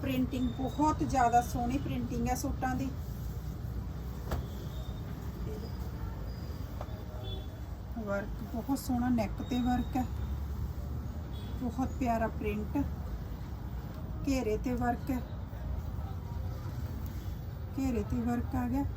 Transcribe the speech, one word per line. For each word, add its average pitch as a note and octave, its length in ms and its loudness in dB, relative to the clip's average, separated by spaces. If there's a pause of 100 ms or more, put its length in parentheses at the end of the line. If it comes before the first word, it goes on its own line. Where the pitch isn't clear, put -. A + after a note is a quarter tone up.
ਪ੍ਰਿੰਟਿੰਗ B3+ 440 2
ਬਹੁਤ C4 540 2
ਜ਼ਿਆਦਾ A#3+ 380 8
ਸੋਹਣੀ A#3+ 360 2
ਪ੍ਰਿੰਟਿੰਗ A#3+ 520 0
ਹੈ B3 60 4
ਸੂਟਾਂ C4 400 0
ਦੀ। C4+ 100 0 (4000)
ਵਰਕ G3+ 500 -2
ਬਹੁਤ C4 240 0
ਸੋਹਣਾ B3 300 2
ਨੈਕ A3+ 220 4 (180)
ਤੇ B3 120 2
ਵਰਕ B3 360 4
ਹੈ, B3+ 80 4 (1600)
ਬਹੁਤ B3+ 260 2 (120)
ਪਿਆਰਾ A3+ 280 4
ਪ੍ਰਿੰਟ, G#3+ 580 2 (1400)
ਘੇਰੇ G#3+ 300 4
ਤੇ B3 160 2
ਵਰਕ A#3+ 380 2
ਹੈ, B3 100 2 (2500)
ਘੇਰੇ B3+ 260 2
ਤੇ B3 140 0
ਵਰਕ A#3+ 380 2
ਆ B3 120 2
ਗਿਆ C4+ 160 2 (140)